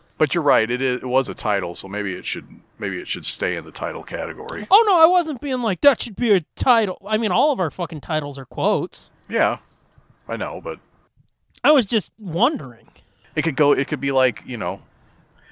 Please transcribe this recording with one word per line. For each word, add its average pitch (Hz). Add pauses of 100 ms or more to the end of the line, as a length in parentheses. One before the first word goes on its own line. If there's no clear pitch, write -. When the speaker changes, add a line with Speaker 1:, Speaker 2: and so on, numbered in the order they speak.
(180)
Speaker 1:
but 151
you're 170
right. 127
It 123
is, 127
it 123
was 127
a 95
title, 95
so -
maybe 98
it 95
should, 82 (320)
maybe 98
it 85
should 85
stay 90
in 82
the 78
title 80
category. 82
Speaker 2:
Oh, 440
no, 381
I 320
wasn't 339
being 262
like, 202
"That 285
should 220
be 233
a 180 (160)
title." 226
I 214
mean, 220
all 254
of 208
our 160
fucking 165
titles 147
are 135
quotes. 170 (160)
Speaker 1:
Yeah, 196 (680)
I 113
know, 87
but 82 (840)
Speaker 2:
I 262
was 262
just -
wondering. 202 (480)
Speaker 1:
It 151
could 139
go, 147
it 135
could 143
be 139
like, 131
you 123
know, 98 (680)